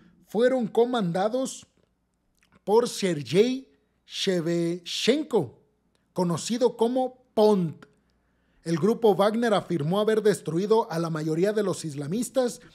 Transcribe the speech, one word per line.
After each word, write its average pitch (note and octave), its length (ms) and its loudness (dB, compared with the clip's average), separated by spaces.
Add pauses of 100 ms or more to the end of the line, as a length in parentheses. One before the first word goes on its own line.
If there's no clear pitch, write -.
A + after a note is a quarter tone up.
(260)
fueron B3 420 0
comandados A3 1000 -2 (960)
por A3+ 240 2
Sergei F#3 800 0 (380)
Shevchenko, F3 1500 -2 (540)
conocido G#3 640 -2
como B3+ 480 -2 (100)
Pont. G3 520 2 (800)
El E3 140 -2
grupo G#3+ 380 2
Wagner G#3+ 380 2
afirmó E3+ 440 -2
haber G#3+ 240 0
destruido G3+ 720 0
a E3 80 -4
la E3 100 -4
mayoría D#3+ 420 -2
de G#3 120 -2
los F3 200 -4
islamistas E3+ 760 -4 (140)